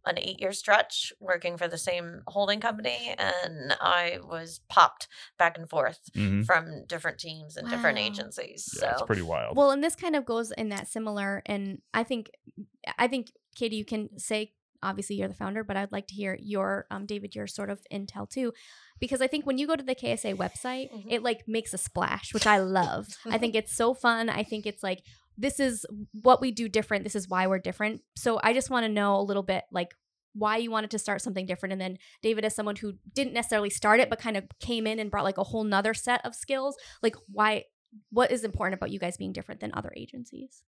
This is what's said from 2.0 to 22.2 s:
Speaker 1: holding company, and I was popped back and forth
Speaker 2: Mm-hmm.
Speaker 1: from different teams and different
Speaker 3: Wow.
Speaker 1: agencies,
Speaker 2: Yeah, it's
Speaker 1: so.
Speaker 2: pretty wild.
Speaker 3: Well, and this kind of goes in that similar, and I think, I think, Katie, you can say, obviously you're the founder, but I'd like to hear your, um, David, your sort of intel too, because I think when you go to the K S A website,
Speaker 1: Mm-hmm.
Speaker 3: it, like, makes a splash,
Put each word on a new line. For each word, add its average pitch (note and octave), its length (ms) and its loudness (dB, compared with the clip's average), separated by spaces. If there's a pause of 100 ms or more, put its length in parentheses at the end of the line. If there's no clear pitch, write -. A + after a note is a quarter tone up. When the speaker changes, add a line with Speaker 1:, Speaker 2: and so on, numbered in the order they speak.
Speaker 1:
holding G3+ 320 0
company, A3+ 580 -4
and F3 640 -2
I F3 420 2
was E3 380 -10 (100)
popped - 380 8 (300)
back E3+ 200 2
and E3 100 -12
forth C#3+ 320 0 (160)
Speaker 2:
Mm-hmm. G2+ 260 2
Speaker 1:
from E3 440 0
different E3 320 -6
teams D#3+ 380 -14
and - 120 -8
different - 300 2
Speaker 3:
Wow. G#2 60 2
Speaker 1:
agencies, - 760 -8
Speaker 2:
Yeah, A#2+ 120 2
it's B2+ 80 0
Speaker 1:
so. A2+ 60 -2
Speaker 2:
pretty G2+ 160 2
wild. D2 340 -2
Speaker 3:
Well, C#4 160 8
and C#4 120 0
this E4 120 0
kind E4+ 200 -2
of C4+ 80 0
goes A3+ 280 -4
in A3 180 -4
that G3+ 180 -6
similar, G3+ 580 -4
and G3 360 -6 (100)
I A2 120 2
think, - 260 -4 (680)
I B3 100 4
think, B3 240 -4 (240)
Katie, A3 200 -2
you G#3+ 80 -4
can G#3+ 340 -6
say, G#3+ 340 -4 (300)
obviously G3 340 -4
you're G3 120 -2
the G3 60 -8
founder, G3+ 280 -6
but G3+ 140 -4
I'd G3+ 160 -2
like G3+ 140 -6
to F#3+ 80 -16
hear G3 260 -4
your, G3 500 -2
um, G3+ 140 -8
David, G3+ 300 -8
your G#3 120 -6
sort G3+ 220 -6
of G3+ 140 -8 (100)
intel G3+ 340 -6
too, A#3+ 280 -2 (440)
because B3+ 220 -2
I C4 60 4
think D4 180 -2
when C4 140 0
you C#4+ 80 0
go D#4+ 100 2
to C4+ 80 -8
the C4 100 0
K A#3+ 180 -2
S A3+ 120 -2
A G3+ 80 -2
website, B3+ 580 -4
Speaker 1:
Mm-hmm. G#3+ 200 -12
Speaker 3:
it, A#3 120 0
like, A#3 240 0
makes A3 280 -2
a F#3 40 -4
splash, - 540 -2